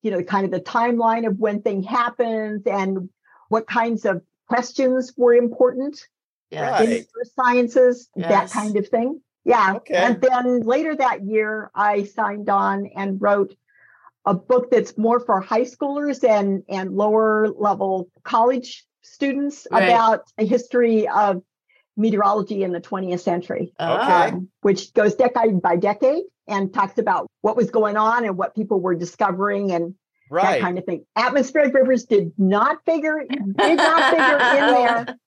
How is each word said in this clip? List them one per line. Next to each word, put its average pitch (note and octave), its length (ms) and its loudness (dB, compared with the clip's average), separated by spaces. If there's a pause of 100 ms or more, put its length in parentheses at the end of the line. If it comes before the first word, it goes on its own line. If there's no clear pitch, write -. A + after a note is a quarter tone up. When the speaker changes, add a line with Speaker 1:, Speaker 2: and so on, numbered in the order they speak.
Speaker 1:
you A3 80 -2
know, F#3+ 120 -4
kind G3 240 -2
of - 40 -4
the F#3 100 -4
timeline A#3 640 0
of G3 120 -2
when G#3 240 -2
thing G3 200 -2
happens A3 840 -4
and F#3+ 420 -2 (420)
what A3 160 0
kinds A#3 400 -2
of F#3 160 -2 (260)
questions B3+ 680 -2
were A#3+ 180 4
important B3 640 0 (500)
Speaker 2:
Yes. D#3 300 -2
Speaker 1:
in A3+ 100 2
the A#3 60 0
Speaker 3:
Right. - 100 -8 (140)
Speaker 1:
earth - 160 -10
sciences, B3 800 2
that E3+ 140 -4
Speaker 2:
Yes. F3 220 0
Speaker 1:
kind G#3+ 240 -4
of G3+ 120 -2
thing. B3 320 -4 (240)
Yeah. G3+ 320 4
Speaker 3:
Okay. - 200 -10
Speaker 1:
And G3 240 2
then B3 400 2
later C#4+ 360 -2
that B3 280 -2
year, G#3+ 500 -4
I G#3 300 0
signed G#3 440 -6
on G3 380 0 (100)
and G3 240 -6
wrote G3+ 340 0 (680)
a G3+ 80 2
book B3 380 0
that's - 260 0
more A3+ 240 2
for G#3+ 200 0
high A3 240 0
schoolers C#4 600 -4
and, G3+ 420 2
and F#3+ 280 -6
lower G#3+ 540 2
level G3 580 -2 (140)
college B3 640 -2 (160)
students C#4+ 680 -6
Speaker 2:
Right. A3+ 100 2 (100)
Speaker 1:
about A3+ 320 4 (160)
a A3 80 0
history A#3 640 2
of G3 340 0 (540)
meteorology G#3 680 0
in F#3 100 -2
the F3 80 -6
twentieth F3+ 400 -6
century, F3+ 580 -4
Speaker 2:
Oh. E3 160 -2
Speaker 3:
Okay. G#3+ 180 0 (180)
Speaker 1:
um, F#3 180 -8 (140)
which G3 320 0
goes G#3 200 2
decade A3+ 480 2
by E3+ 140 2
decade B3+ 480 0 (240)
and G3 240 -4
talks G3 260 -2
about G3+ 280 -2 (160)
what G#3+ 140 0
was A#3+ 140 0
going G#3+ 260 0
on A3+ 280 2
and G3 120 -4
what F#3 180 -4
people G#3 260 -2
were F3+ 140 0
discovering G3 800 -2
and E3+ 220 -4 (360)
Speaker 3:
Right. E3 120 0 (120)
Speaker 1:
that C3 60 0
kind F3+ 180 -2
of F3+ 60 -10
thing. F3+ 200 -8 (120)
Atmospheric C4 580 0
rivers C4 300 4
did F#3+ 340 2
not G#3 460 2
figure, D#4 440 -2
did C4+ 480 0
not D4 340 4
figure C4+ 480 4
in A#3+ 160 4
Speaker 2:
<laughs> - 0 -
Speaker 1:
there. A#3+ 320 2 (200)